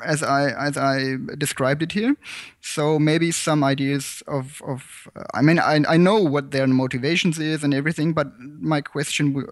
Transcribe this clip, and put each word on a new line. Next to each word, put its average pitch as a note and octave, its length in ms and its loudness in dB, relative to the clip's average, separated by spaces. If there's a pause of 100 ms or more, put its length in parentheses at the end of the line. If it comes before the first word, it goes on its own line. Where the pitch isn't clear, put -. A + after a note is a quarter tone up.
as D3+ 180 0
I, C#3 280 2
as C#3 260 -4
I C3+ 400 0 (220)
described C#3+ 440 0
it E3 100 -6
here. A#3 240 0 (440)
So D#3 380 0
maybe D#3+ 320 4
some D3+ 340 0
ideas C#3 640 -2
of, C#3 400 -8
of, - 500 -12
uh, - 160 -14
I - 80 -2
mean, D#3+ 180 6
I, D3+ 300 4
I E3 80 6
know F#3 260 6
what C#3+ 280 0
their C3+ 160 2
motivations C3+ 720 0
is D#3 260 -2
and C#3+ 80 2
everything, D#3 400 0
but C#3+ 260 -2
my D3 440 -4
question D3 500 -2
w-, C3+ 200 -4